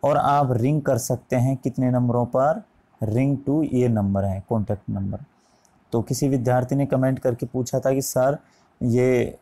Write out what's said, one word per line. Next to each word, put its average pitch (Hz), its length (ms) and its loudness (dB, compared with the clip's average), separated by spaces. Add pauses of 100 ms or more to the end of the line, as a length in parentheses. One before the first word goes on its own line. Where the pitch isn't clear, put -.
और 143 120 2
आप 143 360 2
रिंग 135 300 0
कर 135 160 0
सकते 123 380 -4
हैं 131 200 2
कितने 127 340 -2
नंबरों 120 360 2
पर, 139 360 0 (400)
रिंग 131 360 0 (100)
to 151 240 0
ये 123 160 2
नंबर 101 360 0
है, 98 240 -4
कॉन्टैक्ट 107 420 -2
नंबर। 98 280 -4 (760)
तो 117 100 0
किसी 135 260 -2
विद्यार्थी 127 480 0
ने 139 100 0
कमेंट 131 320 0
करके 127 280 -2
पूछा 127 340 -4
था 135 120 0
कि 135 100 0
सर 131 360 0 (440)
ये 123 600 2